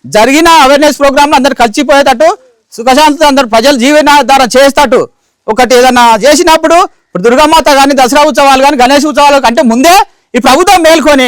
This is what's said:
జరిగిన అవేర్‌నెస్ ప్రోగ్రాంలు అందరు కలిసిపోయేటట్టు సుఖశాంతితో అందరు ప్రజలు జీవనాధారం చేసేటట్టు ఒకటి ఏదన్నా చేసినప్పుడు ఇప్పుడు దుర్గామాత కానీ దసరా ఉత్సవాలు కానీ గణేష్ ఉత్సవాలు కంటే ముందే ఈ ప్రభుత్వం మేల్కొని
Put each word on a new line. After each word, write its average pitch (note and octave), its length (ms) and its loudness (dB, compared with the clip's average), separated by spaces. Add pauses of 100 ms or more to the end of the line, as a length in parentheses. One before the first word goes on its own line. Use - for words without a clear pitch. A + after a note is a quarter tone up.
జరిగిన C4+ 440 0 (160)
అవేర్‌నెస్ C#4+ 360 0
ప్రోగ్రాంలు C#4+ 380 0
అందరు C4 240 -2
కలిసిపోయేటట్టు C#4 680 0 (480)
సుఖశాంతితో C#4 560 0
అందరు C4 220 -2
ప్రజలు C4 280 0
జీవనాధారం C4+ 720 0
చేసేటట్టు C4+ 440 0 (520)
ఒకటి A#3+ 260 -2
ఏదన్నా B3 260 2 (200)
చేసినప్పుడు D#4+ 520 0 (320)
ఇప్పుడు F3+ 180 -8
దుర్గామాత D4+ 420 0 (100)
కానీ C#4 220 0
దసరా C4+ 280 0
ఉత్సవాలు C4+ 360 0
కానీ D4 180 0
గణేష్ C4+ 280 0
ఉత్సవాలు C#4+ 360 0
కంటే A#3 240 0
ముందే C#4+ 240 0 (420)
ఈ - 80 0
ప్రభుత్వం F4+ 420 2
మేల్కొని D4 420 0